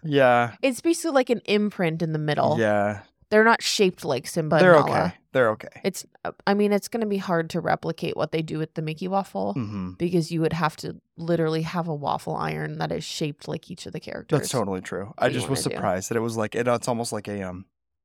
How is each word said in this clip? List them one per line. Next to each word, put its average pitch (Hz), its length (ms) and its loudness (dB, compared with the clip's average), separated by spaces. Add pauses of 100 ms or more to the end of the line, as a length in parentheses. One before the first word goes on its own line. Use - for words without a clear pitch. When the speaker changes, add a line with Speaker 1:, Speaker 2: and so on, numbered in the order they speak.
Speaker 1:
yeah. 123 580 4
Speaker 2:
It's 262 200 0
basically, 330 300 0
like, 262 180 2
an 226 160 2
imprint 190 560 0
in 160 100 -2
the 156 60 -2
middle. 147 400 2
Speaker 1:
Yeah. 104 440 2 (280)
Speaker 2:
They're 214 140 6
not 226 180 6
shaped - 420 0
like 139 240 -2
Simba 160 280 0
and 165 80 8
Speaker 1:
They're 180 100 10
Speaker 2:
Nala. 151 320 6
Speaker 1:
okay. 175 80 -6 (180)
They're 127 180 4
okay. - 320 -8
Speaker 2:
It's, - 240 -4 (180)
uh, 85 60 -6 (160)
I 202 80 4
mean, 208 180 2
it's 202 140 0
gonna 226 200 -4
be 202 120 -2
hard 170 320 -2
to 170 100 -4
replicate - 560 -2
what - 140 -2
they 160 100 -2
do 156 180 -6
with 156 160 -6
the 165 80 -6
Mickey 156 260 -6
waffle 196 460 -4
Speaker 1:
Mm-hmm. 104 440 -6
Speaker 2:
because 170 320 0
you 165 120 -2
would 160 100 0
have 160 240 -2
to - 240 -12 (160)
literally 165 460 0
have 170 260 -6
a 160 60 -4
waffle - 420 -4
iron 156 420 -6
that 156 140 -6
is 160 120 -6
shaped - 440 -8
like 156 220 -10
each - 140 -16
of - 80 -14
the 160 80 -12
characters. - 380 -4
Speaker 1:
That's - 120 -4
totally 98 300 -2
true. 92 380 -8
I 107 60 2
Speaker 2:
that 127 80 2
you 127 80 -2
Speaker 1:
just - 100 -4
was 135 80 0
Speaker 2:
wanna - 120 -4
do. - 60 -4
Speaker 1:
surprised 95 340 -2
that 113 60 -2
it 113 40 2
was 113 160 -4
like, 107 180 -4
it, 120 140 0
it's 120 200 0
almost 117 240 -4
like 107 140 -8
a, 101 160 -6
um, 92 240 -10 (380)